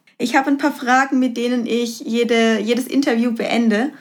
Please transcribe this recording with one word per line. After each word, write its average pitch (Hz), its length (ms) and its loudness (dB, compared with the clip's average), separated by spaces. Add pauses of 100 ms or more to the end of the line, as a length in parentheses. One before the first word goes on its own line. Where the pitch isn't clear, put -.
(160)
Ich 254 200 -2
habe 285 120 2
ein 277 100 0
paar 294 140 0
Fragen, 262 460 0
mit 247 200 0
denen 240 280 -2
ich 233 340 -4
jede, 226 600 2
jedes 233 260 -2
Interview 247 460 0
beende 226 580 0 (100)